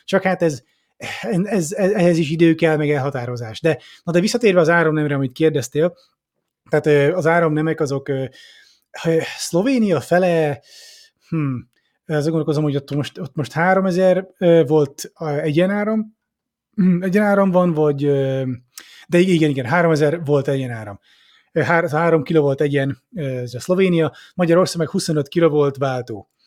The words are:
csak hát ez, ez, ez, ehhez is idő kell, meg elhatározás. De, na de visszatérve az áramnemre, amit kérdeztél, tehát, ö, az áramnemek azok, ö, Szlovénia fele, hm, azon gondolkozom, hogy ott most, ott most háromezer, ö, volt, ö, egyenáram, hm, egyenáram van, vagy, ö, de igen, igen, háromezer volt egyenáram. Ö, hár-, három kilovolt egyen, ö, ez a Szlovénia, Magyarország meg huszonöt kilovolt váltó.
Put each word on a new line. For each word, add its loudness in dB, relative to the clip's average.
csak 0
hát -2
ez, -2
ez, -4
ez, 0
ehhez 2
is -2
idő 4
kell, 0
meg 0
elhatározás. -6
De, 0
na -6
de 4
visszatérve 2
az 4
áramnemre, 2
amit -2
kérdeztél, -2
tehát, 0
ö, 4
az 0
áramnemek 0
azok, -4
ö, -4
Szlovénia 0
fele, 0
hm, -4
azon -2
gondolkozom, -2
hogy -2
ott -8
most, -6
ott -12
most -8
háromezer, 2
ö, 6
volt, -2
ö, -4
egyenáram, -2
hm, 2
egyenáram 2
van, 2
vagy, 0
ö, 0
de 2
igen, 4
igen, -4
háromezer 2
volt 0
egyenáram. -6
Ö, -2
hár-, 0
három 2
kilovolt 0
egyen, -2
ö, -10
ez -8
a -12
Szlovénia, 0
Magyarország 2
meg -2
huszonöt -4
kilovolt 2
váltó. -6